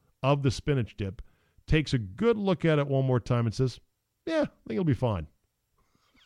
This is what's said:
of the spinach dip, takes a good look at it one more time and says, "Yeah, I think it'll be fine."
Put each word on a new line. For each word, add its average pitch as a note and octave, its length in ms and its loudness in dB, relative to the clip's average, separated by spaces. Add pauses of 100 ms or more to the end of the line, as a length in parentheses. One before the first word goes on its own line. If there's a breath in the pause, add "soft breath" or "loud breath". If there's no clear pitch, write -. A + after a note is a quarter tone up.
(220)
of C#3+ 200 2
the C3+ 80 2
spinach C3 460 -2
dip, G2 240 -8 (460)
takes D3+ 260 2
a C3+ 60 2
good D3 380 0
look G3 280 0
at D#3 140 4
it C#3+ 80 0
one C3+ 180 0
more B2+ 160 2
time A#2+ 260 0
and A2 80 -2
says, B2+ 260 -2 (440)
"Yeah, D#4+ 180 0
I - 40 0 (200)
think A3+ 60 -8
it'll G3+ 120 -2
be D3 100 2
fine." G2+ 320 -2 (1000)